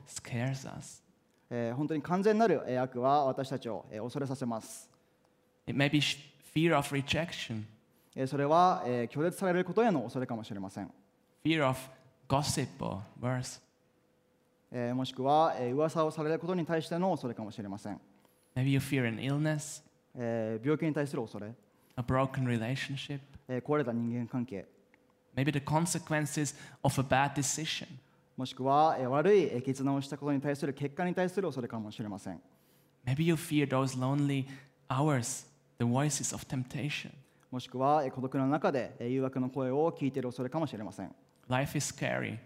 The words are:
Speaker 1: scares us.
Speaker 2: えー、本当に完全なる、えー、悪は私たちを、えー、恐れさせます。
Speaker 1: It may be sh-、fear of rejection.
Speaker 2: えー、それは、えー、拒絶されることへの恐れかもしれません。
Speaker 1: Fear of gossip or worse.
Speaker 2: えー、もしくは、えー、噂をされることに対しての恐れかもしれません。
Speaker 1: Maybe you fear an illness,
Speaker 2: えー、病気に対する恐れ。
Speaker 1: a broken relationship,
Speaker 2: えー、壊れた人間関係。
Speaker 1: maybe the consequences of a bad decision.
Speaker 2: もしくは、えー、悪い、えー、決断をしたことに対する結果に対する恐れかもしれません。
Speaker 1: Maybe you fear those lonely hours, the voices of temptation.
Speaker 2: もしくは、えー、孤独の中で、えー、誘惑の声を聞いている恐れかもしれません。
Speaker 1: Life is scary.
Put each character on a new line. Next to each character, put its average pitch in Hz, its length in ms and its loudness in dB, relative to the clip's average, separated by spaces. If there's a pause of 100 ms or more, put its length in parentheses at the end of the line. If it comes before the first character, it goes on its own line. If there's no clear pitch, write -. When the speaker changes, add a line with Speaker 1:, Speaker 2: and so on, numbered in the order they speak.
Speaker 1:
scares 131 640 -6
us. - 300 -14 (480)
Speaker 2:
え 120 220 -2
ー、 123 40 -4
本 147 120 -2
当 160 80 -2
に 139 60 -4
完 180 200 0
全 214 160 4
な 226 80 6
る、 156 180 4
え 127 120 -2
ー、 127 60 2
悪 127 180 -4
は 139 240 4
私 131 240 -2
た 131 100 -4
ち 117 100 -8
を、 98 220 -8
え 107 100 -10
ー、 - 20 -6
恐 123 180 -8
れ 139 80 -2
さ 131 80 -4
せ 127 100 -4
ま 113 140 -4
す。 - 280 -16 (760)
Speaker 1:
It - 100 -4
may 143 140 4
be 151 80 4
sh-、 - 200 0 (360)
fear 160 240 6
of 139 160 0
rejection. 135 720 -2 (500)
Speaker 2:
え 131 100 -2
ー、 - 40 0
そ 139 80 -4
れ 139 80 2
は、 170 420 6
え 120 240 0
ー、 - 40 -18
拒 143 100 0
絶 170 120 0
さ 196 120 -2
れ 175 60 4
る 180 100 2
こ 180 100 -4
と 220 80 4
へ 240 80 6
の 143 120 2
恐 131 180 -4
れ 127 60 -2
か 117 100 -4
も 110 80 -8
し 117 100 -10
れ 98 60 -6
ま 95 100 -8
せ 110 100 -10
ん。 95 100 -8 (540)
Speaker 1:
Fear 151 240 4
of 131 100 2 (500)
gossip 139 400 2 (120)
or 110 200 -4 (200)
worse. 127 400 -4 (1120)
Speaker 2:
え 120 200 -4
ー、 - 20 -4
も 131 100 -2
し 127 80 -8
く 127 120 -6
は、 151 340 6
え 123 120 -2
ー、 127 40 -2
噂 156 300 2
を 156 60 0
さ 156 120 -6
れ 151 80 0
る 160 80 0
こ 170 80 -6
と 185 80 -2
に 175 100 0
対 160 180 0
し - 60 -10
て 170 80 -4
の 185 140 2
恐 151 160 -2
れ 117 80 -4
か 113 80 -8
も 101 80 -8
し - 100 -12
れ 104 80 -8
ま 98 80 -8
せ 104 140 -10
ん。 87 100 -10 (540)
Speaker 1:
Maybe 127 140 2
you 139 100 4
fear 135 280 0
an 110 120 -2
illness, 147 640 -2 (320)
Speaker 2:
え 113 480 -2
ー、 - 20 -14
病 147 140 2
気 170 60 -2
に 151 100 0
対 147 120 0
す 143 100 -6
る 127 60 -2
恐 107 180 -8
れ。 104 120 -10 (440)
Speaker 1:
a 123 60 -4
broken 131 420 2
relationship, 131 760 -2 (280)
Speaker 2:
え 127 100 -2
ー、 120 40 -4
壊 151 160 2
れ 143 60 2
た 120 80 -2
人 117 200 0
間 120 140 -2
関 120 200 -2
係。 98 200 -8 (720)
Speaker 1:
maybe 139 160 2
the 143 60 0
consequences 151 1000 0 (260)
of 139 180 2
a 127 40 2
bad 135 300 4
decision. - 520 -2 (500)
Speaker 2:
も 127 100 -4
し - 80 -12
く 127 100 -6
は、 139 340 6
え 131 40 0
ー、 123 60 0
悪 156 280 6
い、 180 60 8
え 123 160 0
ー、 117 40 -2
決 135 220 -2
断 139 100 2
を 139 60 0
し 139 80 -8
た 147 80 -6
こ 143 100 -8
と 147 60 0
に 135 80 2
対 143 160 0
す 160 100 -4
る 139 60 -2
結 143 220 -6
果 180 100 -2
に 180 100 0
対 180 140 2
す 185 120 -2
る 180 80 0
恐 135 120 -4
れ 117 80 -4
か 113 100 -6
も 107 120 -6
し 120 120 -12
れ 104 60 -4
ま 101 100 -6
せ 98 120 -8
ん。 82 100 -10 (640)
Speaker 1:
Maybe 135 200 0
you 170 100 6
fear 147 320 2
those 131 320 0
lonely 139 480 2 (420)
hours, 135 580 0 (320)
the 120 60 2
voices 139 500 0
of - 100 -10
temptation. 135 640 -6 (400)
Speaker 2:
も 127 80 -6
し - 100 -10
く 127 100 -8
は、 143 260 4
え 131 40 -2
ー、 - 40 -2
孤 127 80 -6
独 131 180 -2
の 131 80 4
中 160 240 4
で、 120 280 -2
え 117 80 -4
ー、 - 20 0
誘 131 140 2
惑 131 180 -2
の 127 100 0
声 131 200 -2
を 151 220 2
聞 151 140 -4
い 135 60 0
て 135 80 -2
い - 20 -4
る 123 60 -4
恐 123 140 -6
れ 123 60 -4
か 160 120 -2
も 156 60 0
し 110 100 -8
れ 107 80 -8
ま 85 80 -10
せ 98 120 -10
ん。 - 100 -12 (340)
Speaker 1:
Life 131 280 0
is - 160 -2
scary. 123 540 -2